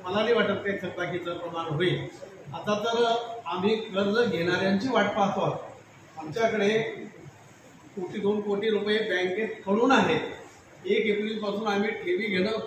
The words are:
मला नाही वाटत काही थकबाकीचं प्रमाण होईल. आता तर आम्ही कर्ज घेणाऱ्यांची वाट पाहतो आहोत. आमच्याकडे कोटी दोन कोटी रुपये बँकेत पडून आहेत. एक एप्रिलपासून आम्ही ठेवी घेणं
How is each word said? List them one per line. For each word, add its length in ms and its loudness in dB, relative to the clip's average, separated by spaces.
मला 200 0
नाही 100 4
वाटत 180 4
काही 260 -2
थकबाकीचं 600 -6
प्रमाण 280 -6
होईल. 420 0
आता 320 -2
तर 280 4
आम्ही 300 2
कर्ज 560 2
घेणाऱ्यांची 600 2
वाट 140 4
पाहतो 360 0
आहोत. 180 -2
आमच्याकडे 600 2
कोटी 240 -6
दोन 220 0
कोटी 280 0
रुपये 300 2
बँकेत 640 -2
पडून 280 4
आहेत. 300 4
एक 200 2
एप्रिलपासून 600 -2
आम्ही 220 0
ठेवी 360 -2
घेणं 260 0